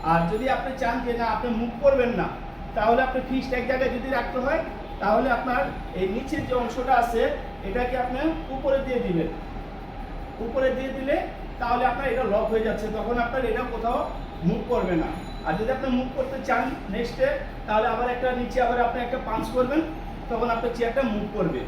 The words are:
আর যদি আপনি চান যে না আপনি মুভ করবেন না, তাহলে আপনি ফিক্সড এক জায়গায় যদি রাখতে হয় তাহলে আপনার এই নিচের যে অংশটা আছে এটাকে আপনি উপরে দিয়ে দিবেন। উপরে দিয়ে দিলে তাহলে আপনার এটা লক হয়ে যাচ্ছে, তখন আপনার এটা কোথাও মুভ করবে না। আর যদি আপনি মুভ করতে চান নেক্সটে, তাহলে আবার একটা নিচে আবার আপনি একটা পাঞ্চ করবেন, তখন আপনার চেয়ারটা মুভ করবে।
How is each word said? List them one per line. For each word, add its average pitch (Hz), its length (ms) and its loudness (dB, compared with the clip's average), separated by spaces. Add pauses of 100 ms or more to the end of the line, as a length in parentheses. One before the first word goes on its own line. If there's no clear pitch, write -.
(120)
আর 170 80 6 (120)
যদি 226 140 -2 (100)
আপনি 262 160 -4 (100)
চান 240 140 0 (100)
যে 240 140 0
না 233 60 0 (100)
আপনি 247 140 -2 (100)
মুভ 233 120 -2 (120)
করবেন 254 360 6
না, 160 80 0 (500)
তাহলে 226 300 6
আপনি 262 120 0 (100)
ফিক্সড 254 300 0
এক 226 100 -2
জায়গায় 254 280 2
যদি 226 100 -4 (100)
রাখতে 247 280 -2
হয় 320 160 2 (400)
তাহলে 247 260 4 (100)
আপনার 247 240 0 (380)
এই 190 160 2
নিচের 294 320 -2
যে 254 140 0
অংশটা 254 400 0
আছে 233 200 2 (480)
এটাকে 247 340 0
আপনি 254 160 -2 (360)
উপরে 269 300 2
দিয়ে 247 200 0
দিবেন। 160 240 0 (1160)
উপরে 262 220 2 (100)
দিয়ে 269 200 -4
দিলে 277 180 0 (460)
তাহলে 240 300 2
আপনার 269 220 -2
এটা 254 200 0
লক 190 180 4
হয়ে 220 160 2
যাচ্ছে, 220 200 -2 (100)
তখন 226 180 -2 (100)
আপনার 262 160 0 (100)
এটা 247 120 0 (100)
কোথাও 233 260 0 (480)
মুভ 214 140 2 (100)
করবে 185 320 2
না। - 60 -2 (380)
আর - 120 0
যদি 226 160 0
আপনি 269 120 -2 (100)
মুভ 254 100 0 (100)
করতে 262 200 -2 (100)
চান 247 160 2 (300)
নেক্সটে, 247 340 0 (400)
তাহলে 220 260 4
আবার 247 220 0
একটা 247 140 0 (100)
নিচে 247 260 -2
আবার 240 120 2 (100)
আপনি 254 180 -2
একটা 254 220 -2
পাঞ্চ 220 180 -2 (100)
করবেন, 254 260 4 (480)
তখন 233 260 0
আপনার 233 220 0
চেয়ারটা 233 260 2 (100)
মুভ 196 120 -2 (120)
করবে। 175 300 0